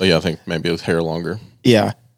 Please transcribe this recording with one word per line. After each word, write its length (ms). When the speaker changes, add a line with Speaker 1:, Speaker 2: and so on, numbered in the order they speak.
Speaker 1:
Oh, 20
yeah, 140
I 20
think 260
maybe 240
it 40
was 80
hair 200
longer. 380
Speaker 2:
Yeah. 300